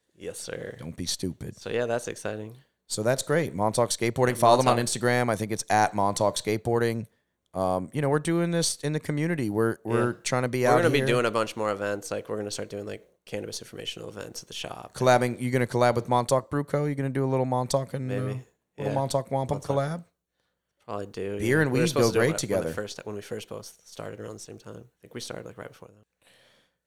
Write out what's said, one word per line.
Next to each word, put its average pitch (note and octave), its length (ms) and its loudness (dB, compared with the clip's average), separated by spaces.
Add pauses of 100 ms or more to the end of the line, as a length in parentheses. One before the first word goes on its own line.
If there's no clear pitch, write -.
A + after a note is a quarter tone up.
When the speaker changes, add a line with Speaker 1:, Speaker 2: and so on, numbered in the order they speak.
(140)
Speaker 1:
Yes, F2+ 240 -12
sir. - 400 -10
Speaker 2:
Don't E2 180 -10
be F2+ 80 -6
stupid. - 560 -6
Speaker 1:
So, - 80 -12
yeah, A#2 160 0
that's A#2 240 -2
exciting. G#2+ 480 -8 (300)
Speaker 2:
So - 160 -4
that's B2 200 2
great. D3 320 0
Montauk G#2+ 360 2
Skateboarding. A#2 380 2
Speaker 1:
Yeah, B2 60 2
Speaker 2:
Follow A#2 220 8
them B2+ 120 4
on A#2+ 80 6
Speaker 1:
Montauk. A#2+ 260 -2
Speaker 2:
Instagram. B2 260 4
I A2 80 2
think G#2+ 160 -4
it's G#2+ 160 -4
at G#2+ 260 4
Montauk G2+ 420 2
Skateboarding. A#2 720 0 (460)
Um, F#2 400 0
you D3+ 80 -2
know, C#3+ 100 0
we're D3 100 2
doing E3+ 320 0
this E3 240 0
in D3 160 -4
the D3+ 80 -2
community. D3+ 500 -2
We're, A2+ 340 2
we're A#2+ 280 2
Speaker 1:
Yeah. A#2+ 120 -6
Speaker 2:
trying B2+ 180 0
to B2 60 0
be B2 140 0
Speaker 1:
We're B2 60 6
Speaker 2:
out B2 140 6
Speaker 1:
gonna D3 120 4
Speaker 2:
here. C#3 120 4
Speaker 1:
be C3+ 40 2
doing A#2+ 160 4
a A2 40 4
bunch A2 260 0
more G#2+ 140 0
events. G2+ 400 -4
Like, G2+ 180 -6
we're G#2+ 80 -4
gonna G#2 140 -6
start G2+ 180 -8
doing, G2+ 180 -8
like, G#2 160 -10 (220)
cannabis G#2 360 -8
informational - 500 -12
events - 320 -12
at - 60 -20
the - 60 -14
shop. - 400 -10
Speaker 2:
Collabing. B2 460 4
You B2 100 -2
gonna B2 160 4
collab A#2+ 300 4
with A#2+ 120 -2
Montauk B2 420 2
Brew C#3+ 140 0
Co? D3 200 -2
You D3 100 -2
gonna C#3 140 -2
do C3+ 160 0
a - 20 0
little C3 200 2
Montauk B2+ 480 0
and, C3 180 -4
uh, - 20 -2
Speaker 1:
Maybe. B2+ 120 -2
Speaker 2:
little B2+ 680 -8
Speaker 1:
Yeah. - 20 -
Speaker 2:
Montauk C3+ 360 -2
Wampum C3+ 260 -2
Speaker 1:
Montauk. C#3 60 -8 (140)
Speaker 2:
collab? D#3+ 280 -2 (800)
Speaker 1:
Probably G2+ 220 -6
do, G2+ 320 -6
Speaker 2:
Beer A#2 180 2
Speaker 1:
yeah. D#3+ 60 4
Speaker 2:
and C3+ 100 2
Speaker 1:
We C3 60 2
were - 60 4
Speaker 2:
weed E3+ 40 2
Speaker 1:
supposed C#3 160 4
Speaker 2:
go A#2 60 6
Speaker 1:
to - 20 -6
do A2+ 60 2
it - 20 6
Speaker 2:
great A#2+ 80 4
Speaker 1:
when E3 60 2
the - 40 -2
Speaker 2:
together. F#2 340 -2
Speaker 1:
first, G#2 320 -8
when G#2 120 -8
we G2+ 60 -10
first - 260 -10
both G#2+ 360 -14
started G#2+ 360 -12
around G#2+ 140 -10
the G#2+ 40 -16
same G#2 200 -16
time. G#2+ 180 -16
I A#2+ 240 -20
think - 140 -20
we B2 60 -10
started, - 260 -10
like, - 120 -16
right - 100 -14
before - 200 -20
that. - 400 -20 (580)